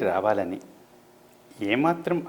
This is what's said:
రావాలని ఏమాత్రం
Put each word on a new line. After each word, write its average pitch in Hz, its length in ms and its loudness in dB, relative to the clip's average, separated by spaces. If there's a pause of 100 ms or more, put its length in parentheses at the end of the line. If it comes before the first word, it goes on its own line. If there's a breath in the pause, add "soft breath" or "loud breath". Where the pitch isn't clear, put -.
రావాలని 95 500 0 (1120)
ఏమాత్రం 165 460 2 (120)